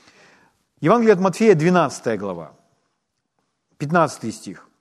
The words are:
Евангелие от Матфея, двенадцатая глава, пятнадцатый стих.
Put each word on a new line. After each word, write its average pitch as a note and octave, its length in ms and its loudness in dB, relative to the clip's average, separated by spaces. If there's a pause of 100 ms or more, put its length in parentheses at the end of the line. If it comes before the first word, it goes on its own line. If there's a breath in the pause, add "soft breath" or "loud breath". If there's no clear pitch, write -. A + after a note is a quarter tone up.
(800 soft breath)
Евангелие A3 320 4
от F3 60 2
Матфея, G3+ 360 2
двенадцатая D3+ 640 0
глава, F2 340 -10 (1300)
пятнадцатый D3 540 -2
стих. - 360 -18 (140)